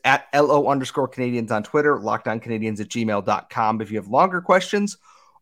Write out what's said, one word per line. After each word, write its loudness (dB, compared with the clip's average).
at 2
L 4
O 4
underscore -2
Canadiens -4
on 0
Twitter, 2
locked -4
on -2
canadiens -6
at -6
gmail -2
dot -2
com -2
if -10
you -4
have -8
longer 2
questions, 0